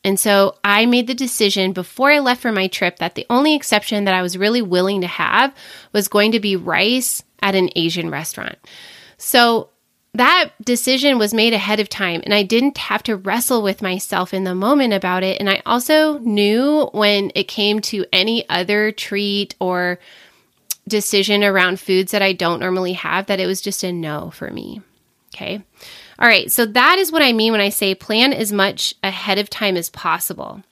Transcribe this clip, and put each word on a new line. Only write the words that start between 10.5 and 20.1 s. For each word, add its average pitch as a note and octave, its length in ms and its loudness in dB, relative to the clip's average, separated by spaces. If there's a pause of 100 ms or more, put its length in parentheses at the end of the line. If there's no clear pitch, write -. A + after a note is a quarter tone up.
decision C4 540 2
was G#3+ 160 0
made A3+ 200 2
ahead G#3 260 0
of G3+ 100 -2
time, F3 340 -4
and G3+ 120 0
I G#3 80 4
didn't B3 340 0
have - 260 -4
to A3+ 120 -2
wrestle G#3+ 480 -2
with - 180 -2
myself F#3 500 -4
in F#3+ 120 -2
the F3+ 100 -2
moment A#3 400 2
about F#3 300 -2
it. F#3+ 160 -2
And G3+ 100 -2
I - 160 0
also D4+ 540 2
knew A#3 760 2
when G3+ 400 0
it F#3+ 140 -2
came G#3 340 0
to G3 320 -4
any A3 340 0
other G#3 440 0
treat G3+ 680 -4
or F3+ 380 -2 (880)